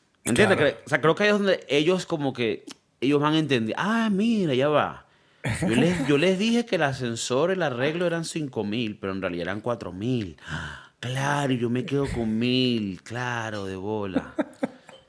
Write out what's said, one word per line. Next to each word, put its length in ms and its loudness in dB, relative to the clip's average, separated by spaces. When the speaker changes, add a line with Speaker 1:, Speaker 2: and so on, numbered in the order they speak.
Speaker 1:
¿Entiendes? 320 4
Speaker 2:
Claro. 200 4
Speaker 1:
Cre-, 80 -20
o 40 -16
sea, 120 0
creo 140 4
que 100 0
ahí 60 4
es 80 4
donde 300 0
ellos 380 2
como 260 -2
que, 320 -2
ellos 200 4
van 140 4
a 40 4
entender, 400 2
ah, 320 0
mira, 440 2
ya 140 2
va. 360 0
Yo 60 0
les, 400 2
yo 100 4
les 200 4
dije 280 2
que 100 -2
el 60 2
ascensor, 680 0
el 100 -2
arreglo 440 -2
eran 180 -2
cinco 400 -4
mil, 340 -4
pero 140 -6
en 80 -4
realidad 220 -4
eran 180 -4
cuatro 320 -6
mil. 440 -4
Claro, 540 -2
y 60 0
yo 120 -2
me 140 0
quedo 240 -2
con 300 -2
mil, 640 0
claro, 640 -6
de 100 -6
bola. 580 -6